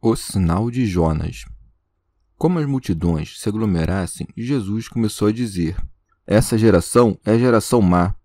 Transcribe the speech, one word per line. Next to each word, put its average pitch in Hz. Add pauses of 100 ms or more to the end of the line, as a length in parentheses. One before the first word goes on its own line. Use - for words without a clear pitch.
O 113
sinal 95
de 120
Jonas. 82 (920)
Como 170
as 151
multidões 85
se -
aglomerassem, 92
Jesus 113
começou 107
a 110
dizer: 98 (500)
"Essa 110
geração 110
é 110
geração 120
má. 90 (100)